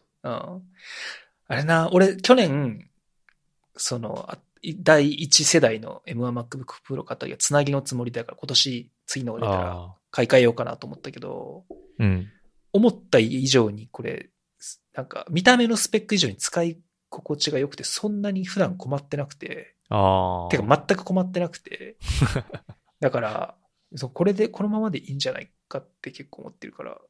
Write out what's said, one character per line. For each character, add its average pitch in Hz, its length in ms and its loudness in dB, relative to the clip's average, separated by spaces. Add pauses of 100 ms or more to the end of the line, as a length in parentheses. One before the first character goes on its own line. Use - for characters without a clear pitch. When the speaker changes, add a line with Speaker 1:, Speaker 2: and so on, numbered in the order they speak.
(240)
Speaker 1:
う。 127 60 -10
Speaker 2:
う - 20 -6
ん。 185 320 -12 (840)
あ 139 80 -6
れ 139 80 -2
な、 165 280 2
俺、 185 260 6
去 240 180 6
年、 143 540 0 (880)
そ 123 220 -4
の、 107 300 -8
あ、 - 80 -12 (240)
い-、 160 220 -8
第 151 300 6
一 143 320 2
世 165 140 4
代 113 200 4
の - 260 -14
エ - 80 -10
ム 120 100 -2
ワ 123 80 -2
ン 120 40 -6
MacBook 123 300 -10 (200)
Pro 127 180 -8
買 - 120 -10
っ - 20 -8
た 135 100 -10
時 - 40 -8
は、 - 60 -12
つ - 160 0
な 143 100 6
ぎ 139 80 -2
の 139 100 -2
つ 135 140 -6
も 120 80 -4
り 120 80 -6
だ 117 140 -8
か - 60 -14
ら、 - 60 -18
今 139 100 -14
年、 127 440 0 (140)
次 131 200 -6
の 113 100 -6
出 117 60 -10
た 113 60 -2
ら、 90 240 0
Speaker 1:
あ 90 160 -10
ー。 92 40 -16 (200)
Speaker 2:
買 123 140 2
い - 20 2
替 135 120 8
え - 20 10
よ 120 100 6
う - 20 2
か 117 100 -6
な 127 140 -8
と - 100 -16
思 143 80 -14
っ - 40 -18
た 139 120 -14
け - 80 -18
ど、 139 460 -14 (340)
Speaker 1:
う 110 60 2
ん。 95 240 0 (440)
Speaker 2:
思 220 160 6
っ - 40 4
た - 260 2
以 127 280 0
上 123 240 6
に 107 180 -12
こ - 140 -16
れ、 - 260 -10 (280)
す-、 - 240 -18 (120)
な - 100 -8
ん - 20 -16
か、 - 240 -14
見 175 140 0
た 247 120 8
目 240 120 4
の 226 100 0
ス - 100 0
ペ 220 120 0
ッ 220 60 -6
ク 214 100 0
以 - 20 4
上 170 100 2
に 98 80 -6
使 - 280 -2
い 165 160 -4 (300)
心 147 280 -8
地 147 140 -2
が 139 80 0
良 143 100 -2
く - 60 -18
て、 - 80 -10
そ - 260 -6
ん 202 120 -4
な 202 100 -2
に 190 120 -4
普 190 160 -4
段 107 160 0
困 131 220 -6
っ 143 40 -10
て - 140 -10
な 143 100 -4
く - 80 -14
て、 - 420 -14 (140)
Speaker 1:
あ 92 580 2
ー。 - 20 -8
Speaker 2:
て - 80 2
か、 101 60 -2
全 147 340 4
く - 80 -12
困 185 160 0
っ 185 100 -4
て 185 80 -4
な 175 80 -2
く - 100 -16
て。 - 400 -16 (500)
Speaker 1:
<laughs> - 520 -20
Speaker 2:
だ 139 120 0
か 120 100 -2
ら、 - 340 -6 (400)
そ 131 120 -8
う、 - 20 -20
こ - 140 -2
れ 202 100 4
で、 214 160 0
こ - 140 -6
の 208 60 0
ま 214 100 -2
ま 220 100 -2
で 135 100 -4
い - 120 -12
い 139 40 -6
ん 139 40 -6
じ 131 100 -4
ゃ 127 40 -2
な 131 60 -10
い - 120 -16 (160)
か - 100 -10
っ - 120 -14 (120)
て - 100 -12
結 - 180 -20
構 - 120 -20
思 - 100 -16
っ - 20 -20
て - 120 -18
る - 80 -16
か - 100 -14
ら - 160 -14 (100)